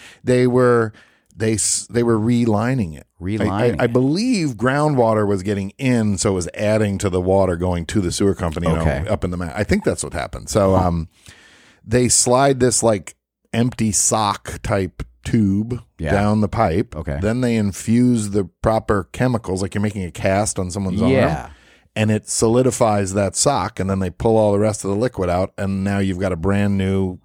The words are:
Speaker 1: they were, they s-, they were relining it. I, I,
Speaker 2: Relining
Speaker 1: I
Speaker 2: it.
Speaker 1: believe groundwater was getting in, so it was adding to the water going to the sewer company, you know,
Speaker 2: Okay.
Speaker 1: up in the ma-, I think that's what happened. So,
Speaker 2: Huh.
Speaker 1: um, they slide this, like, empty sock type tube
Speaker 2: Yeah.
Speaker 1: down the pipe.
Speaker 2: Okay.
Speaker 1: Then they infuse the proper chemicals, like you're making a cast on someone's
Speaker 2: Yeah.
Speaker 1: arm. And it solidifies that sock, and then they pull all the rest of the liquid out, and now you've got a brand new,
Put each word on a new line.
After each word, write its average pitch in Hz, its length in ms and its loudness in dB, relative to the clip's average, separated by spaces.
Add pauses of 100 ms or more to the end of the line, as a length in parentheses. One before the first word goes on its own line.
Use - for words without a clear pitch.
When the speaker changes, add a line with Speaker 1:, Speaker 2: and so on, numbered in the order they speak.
(240)
Speaker 1:
they 123 220 4
were, 120 460 2 (440)
they 110 180 0
s-, - 340 -4
they 120 140 0
were 117 160 4
relining 113 800 0
it. - 80 -20 (160)
I, - 0 -
I, 85 40 -6 (120)
Speaker 2:
Relining 107 420 0
Speaker 1:
I 127 40 2
Speaker 2:
it. 120 80 0
Speaker 1:
believe 160 640 0
groundwater 123 680 2
was 101 160 0
getting 98 360 -4
in, 113 400 0
so 107 140 0
it - 20 0
was 90 200 -4
adding 107 440 0
to 101 100 -2
the 90 120 0
water 92 360 2
going 87 300 -2
to - 140 -2
the 87 120 0
sewer 98 220 2
company, 85 320 -4
you 82 80 2
know, 80 60 0
Speaker 2:
Okay. 78 280 -2
Speaker 1:
up 101 160 -4
in 90 60 -4
the 87 60 -8
ma-, 87 180 -6
I 107 80 -4
think 190 220 0
that's - 180 -2
what 69 120 -10
happened. 62 340 -8
So, 98 260 2
Speaker 2:
Huh. 92 140 4
Speaker 1:
um, 85 200 -2 (800)
they 123 220 2
slide 127 520 2
this, 123 220 2
like, 110 320 0 (380)
empty 113 400 0
sock - 720 -2
type 98 400 -2 (220)
tube 110 560 0 (180)
Speaker 2:
Yeah. 78 140 -2
Speaker 1:
down 104 280 2
the 104 80 0
pipe. 101 480 0
Speaker 2:
Okay. 76 240 -6
Speaker 1:
Then 110 200 -2
they 120 160 0
infuse 110 760 0
the 98 140 0 (180)
proper 110 500 0
chemicals, 113 480 -2
like 98 140 -6
you're 104 80 -2
making 104 220 -4
a 85 60 -8
cast 98 480 -2
on 92 120 -4
someone's 95 300 -4
Speaker 2:
Yeah. 127 420 2
Speaker 1:
arm. - 80 -16 (460)
And 107 140 2
it 107 180 -2
solidifies 113 840 2
that 98 220 0
sock, 131 440 -2
and 95 100 -2
then 98 80 0
they 95 120 -2
pull 113 280 2
all 104 140 4
the 101 80 2
rest 104 240 0
of 95 60 -4
the 98 60 -2
liquid 104 320 -2
out, 90 300 -2
and 98 260 -2
now 101 140 -2
you've 95 220 -2
got 92 120 -2
a 90 40 -4
brand 98 420 0
new, 95 460 0